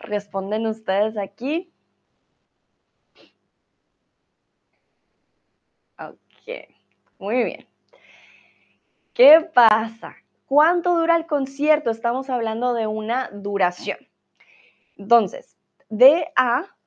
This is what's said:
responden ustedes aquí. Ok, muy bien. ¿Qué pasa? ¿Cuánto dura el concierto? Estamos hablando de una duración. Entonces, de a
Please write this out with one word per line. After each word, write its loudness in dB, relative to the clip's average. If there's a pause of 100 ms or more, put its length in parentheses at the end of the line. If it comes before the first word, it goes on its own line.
responden -6
ustedes -2
aquí. -6 (4000)
Ok, -14 (500)
muy -2
bien. -10 (1500)
¿Qué 8 (120)
pasa? 2 (300)
¿Cuánto 2
dura 2
el -4
concierto? 0
Estamos -4
hablando -4
de -2
una -4
duración. -4 (1000)
Entonces, -2 (320)
de 4
a 0 (200)